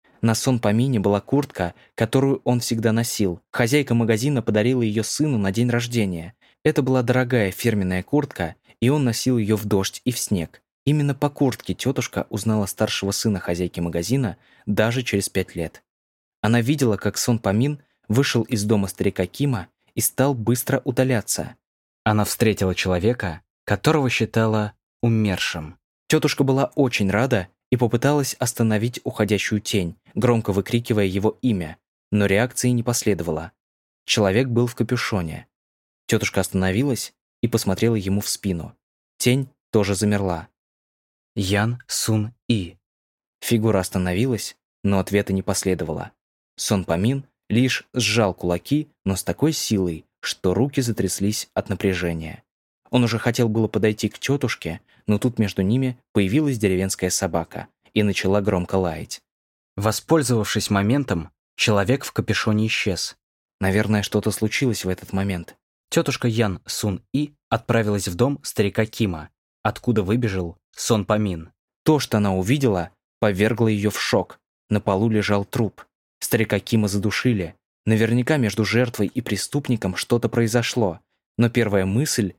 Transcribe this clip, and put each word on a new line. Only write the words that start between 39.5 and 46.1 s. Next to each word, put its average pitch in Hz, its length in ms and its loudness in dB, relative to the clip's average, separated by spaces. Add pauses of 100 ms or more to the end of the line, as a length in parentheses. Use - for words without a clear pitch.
тоже 101 240 2
замерла. 98 540 0 (920)
«Ян 104 460 0
Сун 110 460 -2 (160)
И». 98 300 -2 (600)
Фигура 110 380 2
остановилась, 95 800 -2 (260)
но 98 160 2
ответа 98 340 0
не 95 100 -2
последовало. 87 680 -4 (460)